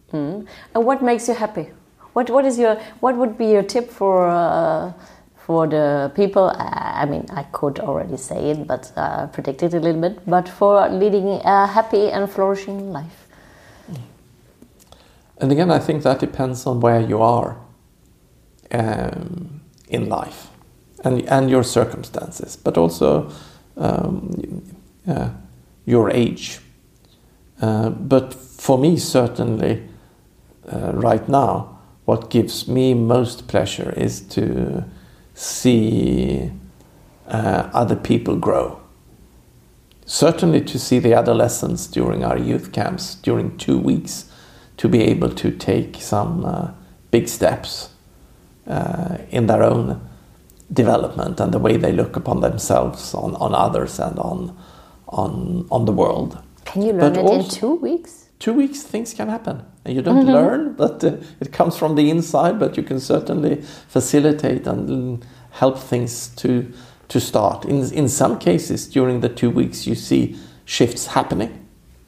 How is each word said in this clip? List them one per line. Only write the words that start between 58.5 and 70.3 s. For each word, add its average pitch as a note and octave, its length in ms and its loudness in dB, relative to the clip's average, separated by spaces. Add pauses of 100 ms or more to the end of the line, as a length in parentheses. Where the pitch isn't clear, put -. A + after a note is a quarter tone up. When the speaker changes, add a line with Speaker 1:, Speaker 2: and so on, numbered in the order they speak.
Speaker 2:
weeks, C#4 300 0
things A3+ 300 -8
can G#3+ 160 -6
happen. - 340 -6 (220)
And B2+ 100 -4
you C3 60 0
don't B3+ 240 4
Speaker 1:
Mm-hmm. C4 60 6
Speaker 2:
learn, C4+ 420 4
but, A#3 300 0
uh, C#3 120 2 (240)
it - 140 -10
comes E3 240 2
from D#3 180 0
the D3+ 160 6
inside, E3 480 2
but C3+ 180 0
you - 60 -2
can C3 160 -4
certainly D3+ 640 0 (260)
facilitate C#3+ 800 2
and, A2 220 -2
mm, B2+ 340 -6 (280)
help C3+ 280 2
things - 560 -4
to, B2 360 -2 (360)
to - 140 -2
start. - 440 0
In, C#3 280 0
in C#3 160 2
some E3 280 2
cases, - 480 0
during B2+ 360 2
the A#2 80 2
two A#2+ 200 0
weeks, B2 380 -2
you A#2+ 80 -2
see B2+ 420 0 (280)